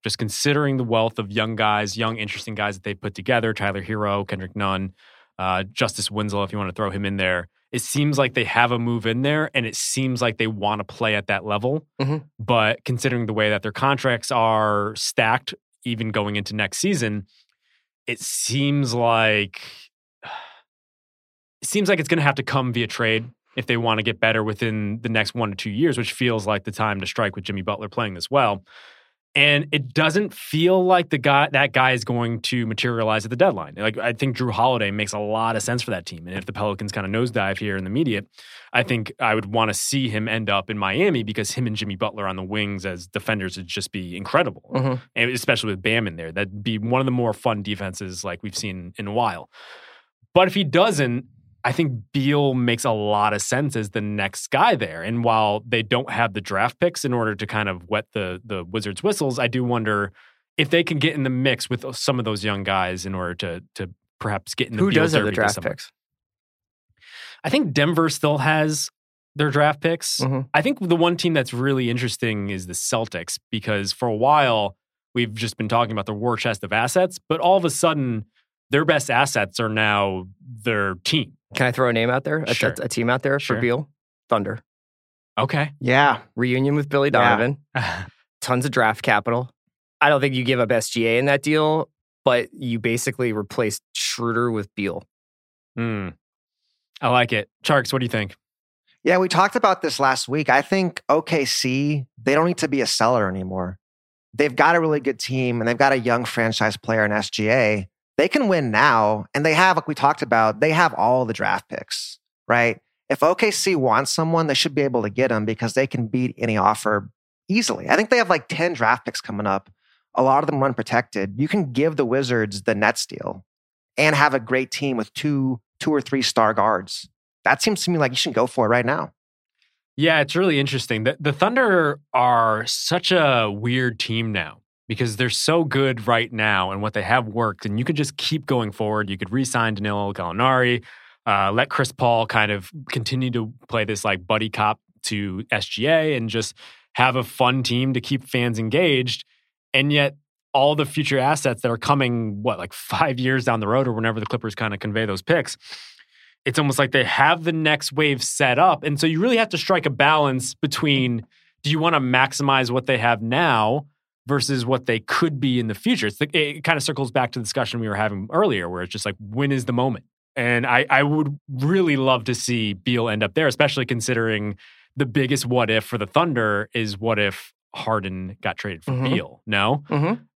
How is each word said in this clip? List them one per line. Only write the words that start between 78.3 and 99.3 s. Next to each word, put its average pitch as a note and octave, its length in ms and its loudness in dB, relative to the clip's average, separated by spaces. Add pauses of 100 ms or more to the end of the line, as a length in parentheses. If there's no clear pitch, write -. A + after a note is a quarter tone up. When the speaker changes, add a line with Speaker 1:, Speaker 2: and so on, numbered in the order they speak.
Speaker 1:
their D3 160 2
best D3+ 240 2
assets A#2+ 500 0
are A2+ 100 0
now G2+ 580 0 (200)
their G#2 560 -2
team. D3+ 300 -2 (220)
Speaker 2:
Can C3+ 100 2
I B2 60 2
throw B2+ 180 2
a A#2+ 40 2
name A#2 180 2
out C3 140 0
there? D3+ 180 -2
A, B2 100 -2
Speaker 1:
Sure. - 260 0
Speaker 2:
a, - 40 -6
a B2+ 40 -4
team A#2+ 220 -2
out B2+ 140 0
there C#3 160 0
for - 60 -10
Speaker 1:
Sure. A2+ 160 -2
Speaker 2:
Beal? B2 280 -2 (400)
Thunder. G#2 300 0 (800)
Speaker 1:
Okay. C#3+ 400 0
Speaker 3:
Yeah. C3 400 4 (160)
Speaker 2:
Reunion B2+ 400 0
with C#3+ 140 -2
Billy C#3 220 2
Speaker 3:
Yeah. A2+ 260 4
Speaker 2:
Donovan. B2 200 0 (160)
Speaker 1:
<laughs> F#2 320 -6 (360)
Speaker 2:
Tons B2+ 240 0
of C3+ 60 -4
draft A2 300 2
capital. A#2 480 0 (500)
I D3 100 6
don't C#3+ 120 4
think C3+ 140 2
you B2+ 80 0
give B2 160 2
up A#2 120 2
S A#2 180 0
G A2+ 180 0
A A2+ 100 4
in C3 80 2
that C#3 160 2
deal, D#3 480 2 (340)
but B2 300 2
you A#2 240 -4
basically A#2 560 -2
replaced G#2+ 480 -4 (120)
Schroeder A#2 580 -2
with G#2 240 -6
Beal. F#2 280 -4 (720)
Speaker 1:
Hmm. G#2+ 340 -4 (920)
I C3 80 0
like B2 240 4
it. G#2 160 0 (140)
Charks, C3+ 280 2
what C3+ 80 0
do B2 60 -2
you A#2 40 -2
think? G#2 260 -4 (680)
Speaker 3:
Yeah, F3+ 140 4
we F#3 100 2
talked F#3 280 2